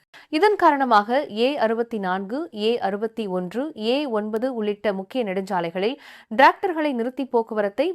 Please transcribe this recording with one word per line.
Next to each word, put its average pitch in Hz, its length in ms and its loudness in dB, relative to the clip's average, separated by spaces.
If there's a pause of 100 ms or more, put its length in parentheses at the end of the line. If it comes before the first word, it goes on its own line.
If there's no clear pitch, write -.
(280)
இதன் 392 280 2
காரணமாக 269 760 4
ஏ 240 260 2
அறுபத்தி 226 420 0
நான்கு, 196 560 -4
ஏ 214 240 0
அறுபத்தி 208 480 -4
ஒன்று, 185 500 -4
ஏ 247 300 0
ஒன்பது 220 480 -2
உள்ளிட்ட 208 380 -2
முக்கிய 196 320 -4
நெடுஞ்சாலைகளில் 190 720 -2 (400)
டிராக்டர்களை 311 560 2
நிறுத்தி 254 340 -4
போக்குவரத்தை 226 680 0